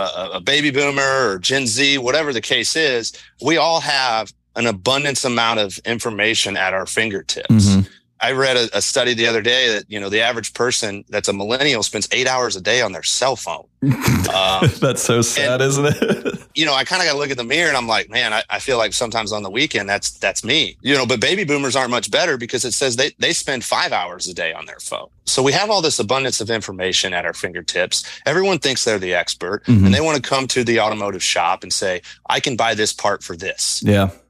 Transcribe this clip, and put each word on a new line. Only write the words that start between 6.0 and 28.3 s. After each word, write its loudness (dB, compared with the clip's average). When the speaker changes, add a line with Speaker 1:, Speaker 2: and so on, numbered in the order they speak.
Speaker 1:
at 0
our -2
fingertips. -4
Speaker 2:
Mm-hmm. 6
Speaker 1:
I 2
read 2
a, 0
a 0
study 2
the 2
other 2
day 2
that, -6
you -10
know, -6
the 2
average -2
person -2
that's -2
a 0
millennial 0
spends -4
eight 2
hours 0
a -10
day 2
on 0
their -10
cell 0
phone. -8
Speaker 2:
<laughs> 2
Speaker 1:
Um, 2
Speaker 2:
That's 0
so 2
sad, 0
Speaker 1:
and, 4
Speaker 2:
isn't 2
it? -2
<laughs> -20
Speaker 1:
you 0
know, 2
I 2
kinda 0
gotta 2
look -2
at -4
the -4
mirror 2
and 2
I'm 0
like, 0
"Man, 0
I, 0
I -4
feel 0
like 0
sometimes -4
on -4
the -8
weekend, -2
that's, -2
that's -4
me." -2
You 0
know, 2
but 0
baby 0
boomers 0
aren't 0
much -2
better 2
because -4
it -4
says 0
they, 0
they 0
spend -4
five 0
hours -4
a -12
day -4
on -14
their -18
phone. -10
So 0
we 4
have 0
all 2
this 0
abundance -2
of -6
information -2
at -2
our -4
fingertips. -4
Everyone 2